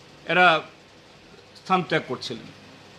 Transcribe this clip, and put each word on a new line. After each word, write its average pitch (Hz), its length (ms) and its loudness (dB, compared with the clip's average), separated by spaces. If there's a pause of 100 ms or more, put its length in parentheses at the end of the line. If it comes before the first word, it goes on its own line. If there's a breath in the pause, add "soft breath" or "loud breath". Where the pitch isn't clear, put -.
(260)
এরা 165 360 4 (920)
স্থান 185 280 0
ত্যাগ 156 240 -2
করছিলেন। 117 380 -10 (540)